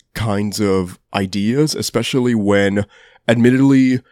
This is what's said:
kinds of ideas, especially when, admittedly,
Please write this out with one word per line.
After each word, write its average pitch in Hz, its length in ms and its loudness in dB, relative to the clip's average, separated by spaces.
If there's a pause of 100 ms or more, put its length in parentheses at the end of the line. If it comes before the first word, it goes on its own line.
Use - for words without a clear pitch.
(140)
kinds 104 440 -4
of 95 400 -2 (140)
ideas, 104 600 -2
especially 123 600 -2
when, 101 520 0 (420)
admittedly, 131 720 4 (100)